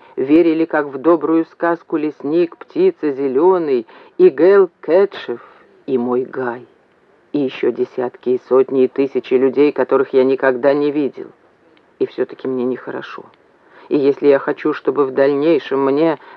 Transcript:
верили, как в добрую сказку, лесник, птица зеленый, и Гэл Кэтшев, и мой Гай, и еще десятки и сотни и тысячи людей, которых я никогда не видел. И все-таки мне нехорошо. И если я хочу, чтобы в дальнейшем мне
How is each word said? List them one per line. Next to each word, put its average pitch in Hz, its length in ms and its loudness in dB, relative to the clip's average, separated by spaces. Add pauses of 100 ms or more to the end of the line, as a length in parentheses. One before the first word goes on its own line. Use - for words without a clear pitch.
(180)
верили, 160 480 2
как 151 220 -2
в 139 100 -12
добрую 160 480 0
сказку, 170 500 -4
лесник, 151 640 -4
птица 165 540 -2
зеленый, 139 760 0 (300)
и 180 100 6
Гэл 180 420 4 (120)
Кэтшев, 160 580 -2 (460)
и 131 120 -2
мой 123 280 -2
Гай, 123 400 -8 (640)
и 147 80 -2
еще 131 320 -2
десятки 123 600 -6
и 127 180 -2
сотни 131 340 2
и 127 60 4
тысячи 135 460 -2
людей, 135 360 2
которых 135 400 -2
я 131 140 2
никогда 131 480 0
не 147 180 -2
видел. 139 360 -6 (720)
И 131 80 -2
все-таки 131 420 -8
мне 127 160 -4
нехорошо. 131 580 -8 (640)
И 143 100 0
если 143 300 2
я 139 100 6
хочу, 147 360 -4
чтобы 139 320 -2
в 131 80 -6
дальнейшем 139 720 0
мне 147 340 0 (180)